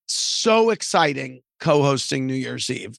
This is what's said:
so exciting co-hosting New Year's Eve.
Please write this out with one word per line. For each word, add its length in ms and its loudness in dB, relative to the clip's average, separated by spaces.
so 600 2
exciting 720 -2
co-hosting 680 2
New 80 -4
Year's 340 -6
Eve. 300 -8